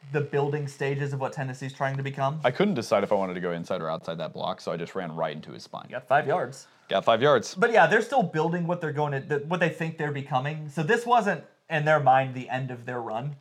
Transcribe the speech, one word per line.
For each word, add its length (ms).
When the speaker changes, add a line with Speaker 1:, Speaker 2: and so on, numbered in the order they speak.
Speaker 1:
the 80
building 480
stages 440
of 80
what 120
Tennessee's 400
trying 240
to 60
become. 420
Speaker 2:
I 80
couldn't 220
decide 280
if 80
I 60
wanted 180
to 60
go 120
inside 300
or 80
outside 280
that 140
block, 280
so 100
I 60
just 180
ran 220
right 180
into 160
his 140
spine. 240
Speaker 1:
You 80
got 100
five 220
yards. 400
Speaker 2:
Got 160
five 160
yards. 340
Speaker 1:
But 180
yeah, 160
they're 140
still 200
building 460
what 120
they're 120
going 200
to, 80
the, 180
what 100
they 100
think 300
they're 140
becoming. 560
So 160
this 200
wasn't, 380
in 160
their 140
mind, 380
the 120
end 220
of 160
their 140
run. 400